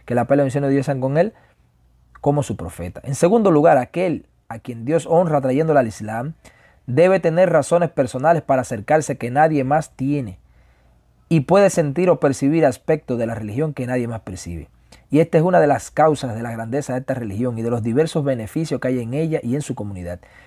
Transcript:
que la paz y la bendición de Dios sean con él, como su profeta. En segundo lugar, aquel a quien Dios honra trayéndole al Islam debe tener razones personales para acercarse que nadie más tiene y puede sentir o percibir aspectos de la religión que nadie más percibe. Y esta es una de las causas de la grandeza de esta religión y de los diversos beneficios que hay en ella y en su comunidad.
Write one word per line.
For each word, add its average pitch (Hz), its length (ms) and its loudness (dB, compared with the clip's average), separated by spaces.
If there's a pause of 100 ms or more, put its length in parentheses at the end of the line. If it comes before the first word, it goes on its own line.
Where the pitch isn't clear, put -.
que 120 100 -4
la 120 100 0
paz 139 100 2
y - 20 4
la 143 60 4
bendición 139 200 -2
de 139 60 0
Dios 139 160 2
sean 135 160 -4
con 135 160 0
él, 202 160 2 (880)
como 147 220 0
su - 140 -6
profeta. 87 460 -12
En 139 120 -6
segundo 196 360 4
lugar, 151 260 6
aquel 165 480 -2 (240)
a 117 100 -12
quien 117 240 -12
Dios 151 220 -2
honra 165 360 2
trayéndole 143 380 2
al 123 80 2
Islam 113 460 -8 (540)
debe 175 320 4
tener 170 320 2
razones 165 380 2
personales 143 520 0
para 127 220 0
acercarse 135 540 -2
que 120 140 -6
nadie 147 320 2
más 147 320 -2
tiene 131 440 -4 (920)
y 165 120 4
puede 190 280 4
sentir 165 400 0
o 151 100 2
percibir 147 460 2
aspectos 131 520 -2
de 113 80 -2
la 113 100 -6
religión 110 380 -6
que 127 120 -8
nadie 123 220 -4
más 113 140 -8
percibe. 87 480 -12 (420)
Y 143 80 4
esta 165 180 2
es 156 60 4
una 175 160 4
de 151 80 6
las 135 240 -2
causas 143 440 0
de 117 60 -6
la 117 100 -6
grandeza 117 420 -6
de 127 60 -2
esta 131 160 -6
religión 117 440 -4
y 113 40 -4
de 117 60 -2
los 117 140 -2
diversos 143 400 0
beneficios 135 560 -4
que - 80 -4
hay 127 140 -2
en 117 120 -8
ella 160 300 -2
y 120 120 -2
en 147 60 -2
su 127 140 -6
comunidad. 90 440 -10 (280)